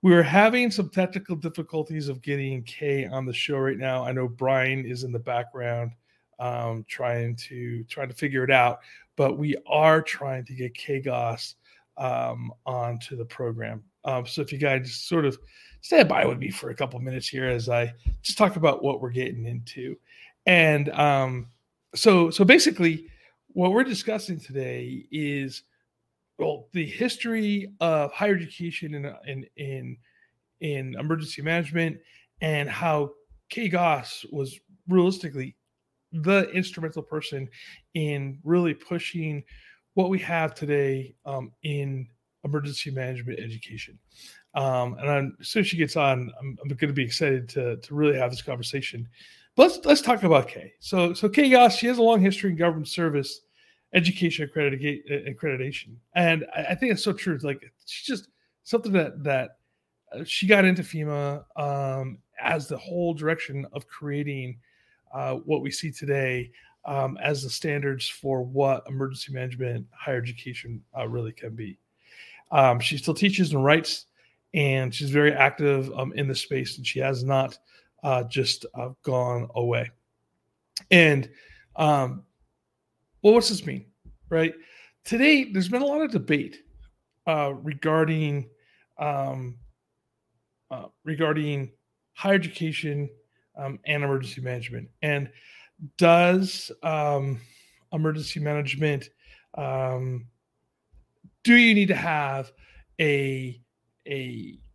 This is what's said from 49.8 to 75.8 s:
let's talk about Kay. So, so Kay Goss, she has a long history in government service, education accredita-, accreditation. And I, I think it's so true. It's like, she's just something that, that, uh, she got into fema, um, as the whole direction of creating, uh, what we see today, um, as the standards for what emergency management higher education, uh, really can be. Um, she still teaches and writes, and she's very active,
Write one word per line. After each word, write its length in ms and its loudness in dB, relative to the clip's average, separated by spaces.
let's 160 8
talk 220 2
about 240 6
Kay. 320 -16
So, 340 0
so 140 0
Kay 200 6
Goss, 280 8
she 100 -2
has 120 0
a 40 4
long 180 6
history 300 2
in 60 -2
government 320 0
service, 520 -2
education 540 0
accredita-, 840 -4
accreditation. 600 -6
And 300 2
I, 100 -4
I 100 -2
think 180 0
it's 100 -2
so 100 0
true. 220 -2
It's 100 -8
like, 180 -4
she's 200 -14
just 220 -8
something 280 -2
that, 320 0
that, 340 -2
uh, 120 -10
she 220 -4
got 180 8
into 180 4
fema, 600 -6
um, 600 -6
as 280 -4
the 80 -8
whole 380 -4
direction 580 -4
of 140 -10
creating, 720 -8
uh, 220 -4
what 260 -2
we 80 -6
see 220 -8
today, 580 -2
um, 380 -4
as 200 -2
the 60 -10
standards 580 -4
for 360 -4
what 440 0
emergency 460 -8
management 600 -6
higher 260 -6
education, 640 -10
uh, 100 -6
really 240 -6
can 240 -14
be. 220 -12
Um, 260 6
she 200 -2
still 160 -2
teaches 380 2
and 120 2
writes, 420 2
and 420 0
she's 160 -4
very 220 6
active, 640 2